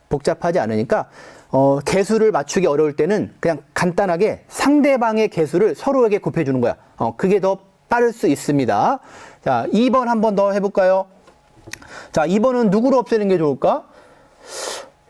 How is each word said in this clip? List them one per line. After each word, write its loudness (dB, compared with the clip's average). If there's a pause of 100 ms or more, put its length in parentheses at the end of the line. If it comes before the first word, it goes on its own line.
복잡하지 -2
않으니까, -2 (420)
어, 2
개수를 0
맞추기 -2
어려울 0
때는 -2
그냥 -2 (120)
간단하게 -2
상대방의 0
개수를 0
서로에게 0
곱해주는 -2
거야. 0 (200)
어, -6
그게 0
더 -2 (300)
빠를 0
수 -2
있습니다. 0 (440)
자, 0
이 2
번 0
한 0
번 0
더 2
해볼까요? 0 (1080)
자, 0
이 0
번은 2
누구를 2
없애는 0
게 2
좋을까? 0 (1300)